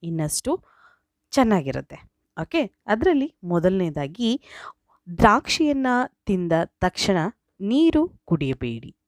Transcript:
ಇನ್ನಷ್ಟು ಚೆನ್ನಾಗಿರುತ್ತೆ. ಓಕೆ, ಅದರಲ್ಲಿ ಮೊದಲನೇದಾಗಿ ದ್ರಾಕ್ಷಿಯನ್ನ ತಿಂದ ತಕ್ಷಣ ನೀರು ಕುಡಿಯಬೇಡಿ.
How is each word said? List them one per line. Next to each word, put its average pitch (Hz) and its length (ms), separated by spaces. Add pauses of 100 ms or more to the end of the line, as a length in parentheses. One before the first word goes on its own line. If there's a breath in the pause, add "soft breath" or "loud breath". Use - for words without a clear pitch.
ಇನ್ನಷ್ಟು 170 600 (680 soft breath)
ಚೆನ್ನಾಗಿರುತ್ತೆ. 139 800 (320)
ಓಕೆ, 269 300 (140)
ಅದರಲ್ಲಿ 262 480 (100)
ಮೊದಲನೇದಾಗಿ 175 960 (760 loud breath)
ದ್ರಾಕ್ಷಿಯನ್ನ 269 680 (400)
ತಿಂದ 180 260 (120)
ತಕ್ಷಣ - 520 (440)
ನೀರು 302 480
ಕುಡಿಯಬೇಡಿ. 131 880 (120)